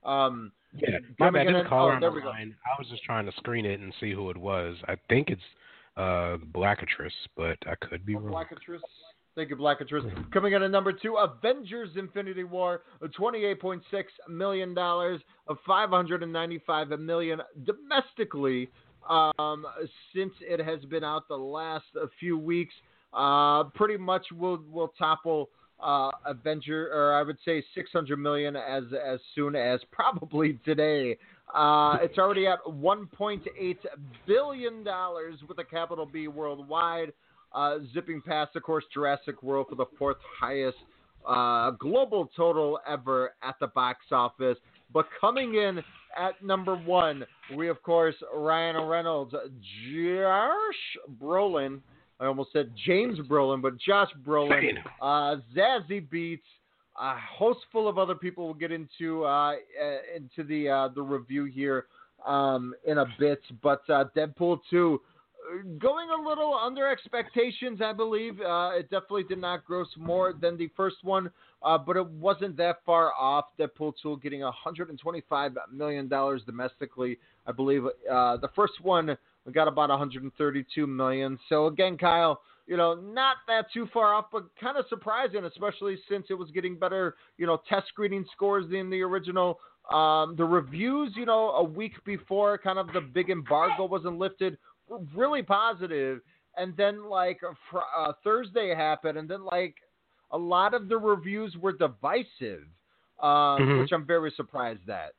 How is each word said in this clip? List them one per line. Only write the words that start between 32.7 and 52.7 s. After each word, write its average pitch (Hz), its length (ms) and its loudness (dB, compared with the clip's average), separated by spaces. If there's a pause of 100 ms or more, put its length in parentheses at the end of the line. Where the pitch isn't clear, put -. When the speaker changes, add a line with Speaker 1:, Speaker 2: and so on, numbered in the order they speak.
Speaker 1:
one 180 360 0
point 208 360 -6 (160)
eight 180 220 -4 (460)
billion 240 580 0
dollars 175 520 -4 (120)
with 180 100 -12
a 165 60 -8
capital 165 420 -6
B 156 220 -8
worldwide, 151 840 -2 (400)
uh, 147 260 0 (140)
zipping 151 300 -6
past, 151 340 -2
of 165 60 -6
course, 156 220 -2 (100)
Jurassic 143 480 -2
World 135 260 0
for 143 60 -10
the 127 100 -2 (140)
fourth 139 180 0 (240)
highest, 131 380 -2 (500)
uh, 120 440 2
global 190 600 0
total 156 440 2 (100)
ever 131 540 0
at 131 180 -6
the 143 60 -2
box 123 320 0 (120)
office. 123 460 2 (380)
But 156 120 4 (140)
coming 233 360 2
in 196 260 0 (340)
at 185 260 -4
number 190 340 0
one, 165 480 2 (300)
we, 160 140 -2
of 165 140 -2
course, 165 320 4 (200)
Ryan 160 520 0
Reynolds, 160 480 -2 (560)
Josh 190 1080 0 (220)
Brolin. 147 600 0 (400)
I 131 60 0
almost 135 260 -2
said 139 180 2 (160)